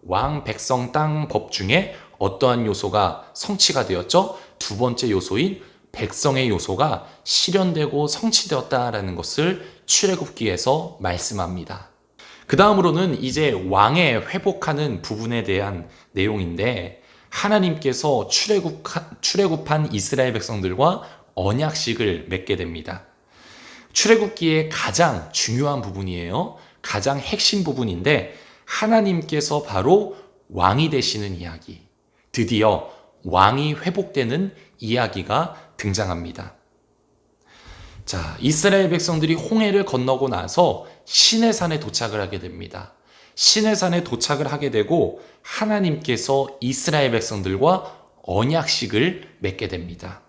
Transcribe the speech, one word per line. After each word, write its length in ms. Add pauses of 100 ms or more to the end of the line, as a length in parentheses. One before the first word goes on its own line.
왕, 400
백성, 480
땅, 360
법 240
중에 440 (220)
어떠한 480
요소가 720
성취가 500
되었죠? 520 (200)
두 200
번째 340
요소인 500 (300)
백성의 580
요소가 580 (160)
실현되고 840
성취되었다라는 1080
것을 500 (200)
출애굽기에서 1120
말씀합니다. 920 (560)
그 100
다음으로는 680
이제 280
왕의 800
회복하는 720
부분에 420
대한 440 (240)
내용인데, 880 (280)
하나님께서 1000
출애굽하-, 920
출애굽한 720
이스라엘 400
백성들과 680 (320)
언약식을 920
맺게 300
됩니다. 480 (880)
출애굽기의 760
가장 640
중요한 500
부분이에요. 760 (240)
가장 380
핵심 440
부분인데, 720 (360)
하나님께서 920
바로 520 (340)
왕이 400
되시는 460
이야기, 460 (500)
드디어 580 (360)
왕이 480
회복되는 800 (260)
이야기가 960
등장합니다. 800 (1500)
자, 340
이스라엘 500
백성들이 460
홍해를 500
건너고 440
나서 560 (200)
시내산에 720
도착을 420
하게 180
됩니다. 540 (420)
시내산에 680
도착을 480
하게 200
되고 500 (200)
하나님께서 1200
이스라엘 500
백성들과 880 (240)
언약식을 1160
맺게 280
됩니다. 600